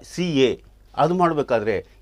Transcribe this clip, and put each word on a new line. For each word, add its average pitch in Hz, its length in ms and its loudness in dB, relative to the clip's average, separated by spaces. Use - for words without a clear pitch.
ಸಿ 170 380 -2
ಎ 120 160 2
ಅದು 156 160 2
ಮಾಡಬೇಕಾದ್ರೆ 127 720 0